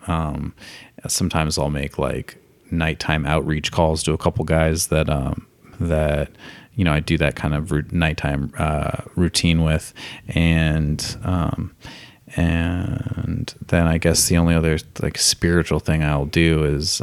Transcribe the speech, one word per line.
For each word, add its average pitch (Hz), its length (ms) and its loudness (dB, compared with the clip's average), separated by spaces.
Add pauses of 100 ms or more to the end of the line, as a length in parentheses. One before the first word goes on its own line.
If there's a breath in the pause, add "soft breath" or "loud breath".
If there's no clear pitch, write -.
Um, 78 460 -4 (540 loud breath)
sometimes 80 500 0
I'll 71 140 0
make, 71 280 -6
like, 64 380 -6 (340)
nighttime 78 540 -2
outreach 76 460 -2
calls 80 320 2
to 80 100 0
a 80 40 0
couple 80 280 -2
guys 80 420 2
that, 78 220 0
um, 71 360 -2 (340)
that, 78 520 0 (440 loud breath)
you 101 100 0
know, 76 80 4
I 76 60 2
do 80 180 0
that 73 180 0
kind 78 200 -2
of 76 160 -4
ru-, 76 200 0
nighttime, 78 680 -2
uh, 76 420 -2 (140)
routine 82 480 2
with. 78 280 0 (380 loud breath)
And, 80 920 0
um, 87 520 -2 (600 loud breath)
and 85 1160 -2 (140)
then 85 200 4
I 82 100 4
guess 82 300 2
the 87 100 4
only 85 180 6
other, 80 220 2 (240)
like, - 160 -4
spiritual 85 640 2
thing 78 240 0
I'll 73 220 0
do 80 380 2
is, 73 400 -2